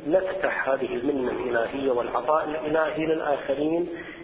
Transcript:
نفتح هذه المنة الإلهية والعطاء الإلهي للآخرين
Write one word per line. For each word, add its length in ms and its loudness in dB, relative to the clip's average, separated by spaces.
نفتح 640 0
هذه 260 0
المنة 360 0
الإلهية 600 0
والعطاء 540 2
الإلهي 600 0
للآخرين 840 0